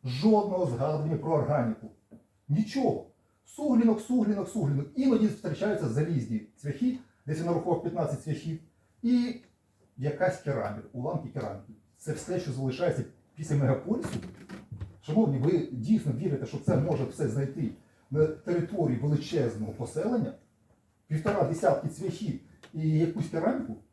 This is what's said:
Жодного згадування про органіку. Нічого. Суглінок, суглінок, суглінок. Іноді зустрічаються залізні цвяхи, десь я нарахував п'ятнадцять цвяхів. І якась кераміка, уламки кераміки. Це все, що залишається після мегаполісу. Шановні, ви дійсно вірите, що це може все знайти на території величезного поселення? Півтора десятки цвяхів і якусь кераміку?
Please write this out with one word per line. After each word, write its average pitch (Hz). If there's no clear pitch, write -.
Жодного 185
згадування 147
про 160
органіку. 123
Нічого. 220
Суглінок, 233
суглінок, 208
суглінок. 143
Іноді 247
зустрічаються 170
залізні 117
цвяхи, 240
десь 156
я 165
нарахував 170
п'ятнадцять 165
цвяхів. 156
І 240
якась 147
кераміка, 107
уламки -
кераміки. -
Це 156
все, 175
що 147
залишається 135
після 151
мегаполісу. 139
Шановні, 156
ви 156
дійсно 139
вірите, 139
що -
це -
може 143
все -
знайти 131
на 151
території 160
величезного 120
поселення? 180
Півтора 185
десятки -
цвяхів -
і 156
якусь -
кераміку? 165